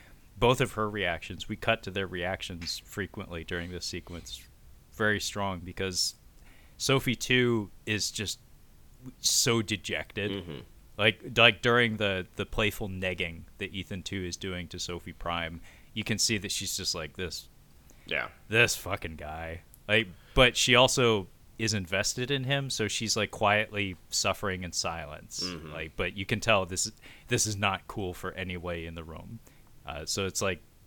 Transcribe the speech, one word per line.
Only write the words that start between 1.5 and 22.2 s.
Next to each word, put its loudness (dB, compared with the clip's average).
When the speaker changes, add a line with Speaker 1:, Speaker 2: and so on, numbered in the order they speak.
Speaker 1:
cut 0
to -8
their -2
reactions -4
frequently -8
during -6
this -8
sequence. -10
Very 2
strong, -4
because -2
Sophie 2
too 2
is 0
just -6
so 4
dejected. -2
Speaker 2:
Mm-hmm. -6
Speaker 1:
Like, 6
like 8
during 4
the, 2
the -2
playful 0
negging -4
that -8
Ethan -8
too -4
is -4
doing -6
to -10
Sophie -8
Prime, -4
you -4
can 0
see 2
that -4
she's -4
just -2
like, -6
"This, -6
Speaker 2:
Yeah. -2
Speaker 1:
this 4
fucking -6
guy." -8
Like, 4
but 8
she 6
also 6
is 0
invested 0